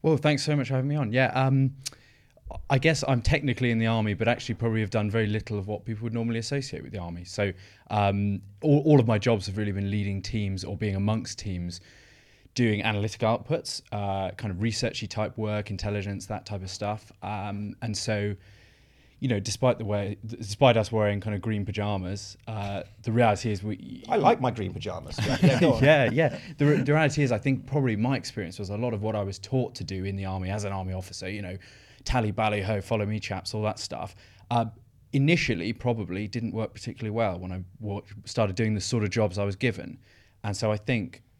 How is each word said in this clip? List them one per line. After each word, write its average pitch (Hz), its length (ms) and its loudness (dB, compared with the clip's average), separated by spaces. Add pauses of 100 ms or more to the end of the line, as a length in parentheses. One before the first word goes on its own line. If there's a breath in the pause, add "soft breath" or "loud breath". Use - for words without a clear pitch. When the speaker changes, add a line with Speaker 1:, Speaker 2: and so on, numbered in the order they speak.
Speaker 1:
Well, 156 140 4
thanks 147 280 2
so 151 100 2
much 135 140 0
for 135 60 -2
having 131 140 0
me 143 80 0
on. 120 160 0
Yeah, 127 220 4
um, 135 400 4 (960 loud breath)
I 135 80 4
guess 156 300 2
I'm 127 140 4
technically 127 500 2
in 113 60 2
the 113 100 2
army, 107 260 2
but 113 140 2
actually 120 260 0
probably 113 260 0
have 101 100 -2
done 107 200 0
very 110 160 2
little 104 320 -2
of 95 80 -6
what 104 180 -6
people 113 200 -8
would 113 100 -4
normally 117 240 -2
associate 135 460 -6
with - 80 -14
the 104 60 -8
army. 87 260 -8
So, 98 280 0 (380 soft breath)
um, 101 500 2 (220)
all, 147 220 6
all 147 160 10
of 113 80 4
my 110 100 4
jobs 107 280 2
have 98 120 -6
really 104 140 0
been 98 180 -2
leading 101 320 -2
teams 98 400 -4
or 95 140 -8
being 101 180 -2
amongst 104 460 0
teams, 87 400 -6 (760 soft breath)
doing 110 300 2
analytic 107 380 -2
outputs, 117 680 -2
uh, 98 460 -2
kind 104 160 -4
of 87 100 -4
researchy 110 460 -2
type 107 280 -4
work, 107 360 -2
intelligence, 101 540 -4
that - 200 -8
type 98 160 -8
of 95 80 -10
stuff. 107 400 -6 (100)
Um, 101 640 -6
and 110 140 -4
so, 104 400 -2 (840 soft breath)
you 131 100 -2
know, 104 120 2
despite 113 380 0
the 110 60 -6
way, 101 400 -2
despite 113 520 4
us 107 160 2
wearing 104 280 2
kind 104 140 -4
of 95 80 -4
green 107 220 -2
pajamas, 101 720 -4 (100)
uh, 101 360 -6 (200)
the - 80 -2
reality 110 400 4
is 98 140 -4
we - 440 -10
Speaker 2:
I - 100 2
like - 220 6
my 127 120 0
green 98 200 -4
pajamas. - 460 -8 (240)
Yeah, 139 160 8
go 160 140 6
on. 117 100 2
Speaker 1:
<laughs> - 20 6
Yeah, 139 280 6
yeah. 147 260 2 (200 loud breath)
The 143 80 4
re-, 147 160 6
the 143 100 2
reality 151 320 4
is, 123 80 2
I 107 60 2
think 135 280 0
probably 131 300 0
my 123 200 0
experience 98 440 -8
was 95 100 -6
a 104 60 -4
lot 117 180 -2
of 104 80 -4
what 110 140 -2
I 101 80 -2
was 95 160 -8
taught - 360 -2
to - 80 -8
do 92 200 -6
in 98 100 -2
the 98 120 -4
army 95 240 -4
as 104 140 -2
an 98 80 -4
army 92 200 -4
officer, 92 380 -8
you 101 120 -6
know, 92 140 -8 (480 soft breath)
tally, 113 260 2
bally, 104 320 0
ho, 101 180 -2
follow 104 240 -2
me, 107 140 -2
chaps, - 360 -8
all 107 80 -2
that 107 180 -2
stuff. - 340 -10 (360 soft breath)
Uh, 117 160 2 (460)
initially, 127 600 2
probably 104 560 -4
didn't 113 240 -6
work 107 220 -4
particularly - 360 -8
well 104 280 0
when 92 140 -8
I 92 120 -6 (160)
wa-, 104 220 -6 (240)
started 101 280 0
doing 107 200 2
the 101 60 0
sort 113 220 0
of 101 80 0
jobs 104 280 0
I 101 60 0
was 98 120 -2
given. 104 420 -4 (460 soft breath)
And 104 120 -2
so 110 140 0
I 107 60 2
think 104 460 -4 (180)